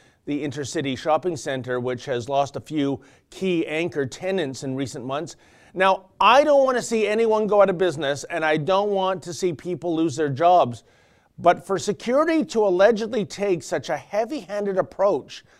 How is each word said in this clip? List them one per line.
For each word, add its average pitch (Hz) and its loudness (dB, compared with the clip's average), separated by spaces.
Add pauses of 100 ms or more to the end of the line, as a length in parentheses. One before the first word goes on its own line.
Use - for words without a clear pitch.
(240)
the 147 -4
Intercity 139 -6
Shopping 160 -2
Centre, 127 -4
which 123 -6
has 123 -6
lost 139 -2
a 123 -8
few 139 -4 (280)
key 180 -2
anchor 160 -4
tenants 170 -6
in 131 -6
recent 131 -8
months. 143 -8 (380)
Now, 190 2 (120)
I 233 8
don't 285 6
want 254 2
to 196 -2
see 220 0
anyone 214 2
go 202 4
out 190 8
of 180 0
business, 151 0
and 160 -4
I 156 4
don't 190 0
want 190 -2
to 175 -12
see 180 -2
people 170 -6
lose 160 -2
their 151 0
jobs. 143 4 (540)
But 170 2
for 190 -2
security 294 0
to 214 0
allegedly 208 2
take 190 -2
such - -6
a 151 -2
heavy-handed 208 -4
approach - -2 (160)